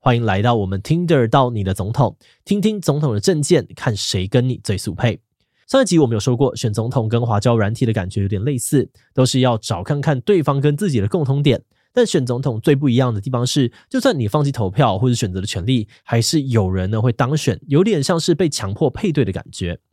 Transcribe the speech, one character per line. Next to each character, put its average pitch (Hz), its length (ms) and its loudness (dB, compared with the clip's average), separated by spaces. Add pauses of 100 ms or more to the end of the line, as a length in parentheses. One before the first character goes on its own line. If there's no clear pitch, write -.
欢 123 160 2
迎 120 80 -2
来 98 180 0
到 120 140 2
我 101 100 -2
们 95 160 -4
Tinder 160 460 2
到 127 220 4
你 110 120 -4
的 95 100 -2
总 98 200 -4
统， 113 240 0 (280)
听 202 160 0
听 208 200 0
总 151 180 0
统 143 160 0
的 104 60 -2
政 165 200 2
见， 147 240 2 (120)
看 113 200 -2
谁 95 300 -4
跟 123 220 2
你 123 160 -4
最 98 120 -2
速 92 160 -6
配。 110 280 -2 (480)
上 269 120 4
一 262 40 4
集 175 160 4
我 139 60 6
们 117 80 0
有 107 40 0
说 120 180 0
过， 131 200 0
选 107 180 -4
总 113 160 -4
统 113 180 -2
跟 117 160 0
滑 113 140 0
交 117 180 4
软 107 160 0
体 117 140 -2
的 113 60 0
感 92 180 -4
觉 101 120 -4
有 98 60 0
点 98 140 -4
类 131 160 -4
似， - 320 0 (240)
都 131 100 4
是 131 140 0
要 127 180 2
找 92 280 -6
看 143 160 -4
看 139 200 0
对 185 220 2
方 139 180 0
跟 147 160 2
自 196 140 -2
己 123 100 2
的 98 60 0
共 160 180 -2
同 135 160 0
点。 143 220 2 (280)
但 247 160 2
选 147 180 0
总 123 160 -4
统 120 200 -4
最 147 160 4
不 143 120 0
一 117 60 2
样 123 180 2
的 104 80 -4
地 98 80 -8
方 123 160 -2
是， 123 280 0 (160)
就 269 100 -4
算 233 180 0
你 117 120 -2
放 151 160 0
弃 139 80 0
投 101 180 -2
票 113 260 2
或 127 120 0
者 123 60 2
选 104 180 -4
择 92 80 -4
的 98 60 -6
权 95 200 -6
利， 120 220 0 (160)
还 117 180 0
是 151 200 0
有 113 280 2
人 95 200 -2
呢 110 120 0
会 127 80 2
当 131 260 0
选， - 300 -2
有 147 160 4
点 196 180 2
像 165 200 0
是 165 160 0
被 175 120 0
强 101 240 -6
迫 139 160 0
配 180 220 -2
对 147 140 2
的 95 80 -4
感 85 180 -8
觉。 85 300 -6 (120)